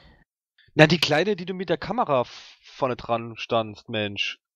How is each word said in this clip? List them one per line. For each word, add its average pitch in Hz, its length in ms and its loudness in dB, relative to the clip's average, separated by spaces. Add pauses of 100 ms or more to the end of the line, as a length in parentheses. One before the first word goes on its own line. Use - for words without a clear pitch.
(720)
Na, 151 140 8
die 170 120 4
Kleine, 175 380 2
die 180 80 -10
du 190 80 -6
mit 185 160 -6
der 165 80 0
Kamera 180 440 0
f-, - 420 -10
vorne 127 340 -4
dran 117 400 -4
standst, 110 500 -4
Mensch. 104 520 -4 (160)